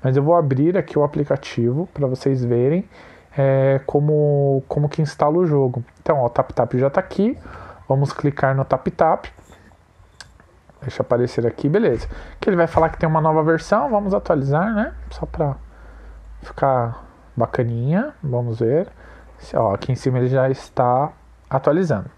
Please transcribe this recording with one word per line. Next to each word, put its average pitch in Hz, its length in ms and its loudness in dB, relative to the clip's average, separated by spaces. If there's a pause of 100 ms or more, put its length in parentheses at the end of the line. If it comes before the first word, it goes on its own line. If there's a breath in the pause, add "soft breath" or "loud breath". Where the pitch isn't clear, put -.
Mas 131 140 2
eu 139 80 4
vou 165 100 4
abrir 156 420 2
aqui - 220 -2
o 147 60 4
aplicativo 143 880 -2
pra 143 140 -2
vocês 127 360 -2
verem, 127 440 2 (500 loud breath)
é, 135 480 4
como, 143 800 2
como 147 220 0
que 151 120 -4
instala 151 380 0
o 180 80 2
jogo. 131 380 0 (180)
Então, 151 160 2
ó, 123 80 2
o - 20 0
TapTap - 480 -2
já 135 140 2
tá - 80 -2
aqui. 226 400 -2 (500 loud breath)
Vamos 139 240 0
clicar 143 400 -2
no 135 120 0
TapTap. - 680 0 (1500 loud breath)
Deixa 127 200 -8
aparecer 120 420 0
aqui, 120 240 -2
beleza. 165 380 0 (320 loud breath)
Que - 100 -2
ele 196 60 2
vai 165 140 4
falar 160 220 2
que - 80 -12
tem 165 100 0
uma 156 120 2
nova 156 220 2
versão, 180 480 0
vamos 202 240 0
atualizar, 165 580 0
né? 226 200 -2 (180)
Só - 160 -10
pra 143 300 -4 (840 loud breath)
ficar 123 600 0 (320 loud breath)
bacaninha, 123 880 -2
vamos 120 380 -4
ver. 143 260 0 (500 loud breath)
Se, - 200 -10
ó, 104 180 2
aqui - 160 -6
em 123 60 0
cima 127 220 -2
ele 123 100 2
já 131 200 2
está 131 600 0 (400)
atualizando. 147 680 0